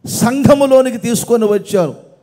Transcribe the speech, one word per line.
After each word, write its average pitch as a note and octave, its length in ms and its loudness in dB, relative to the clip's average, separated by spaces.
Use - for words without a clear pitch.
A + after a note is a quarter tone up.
సంఘములోనికి C4 920 2
తీసుకొని A3+ 460 -2
వచ్చారు? G3 500 -2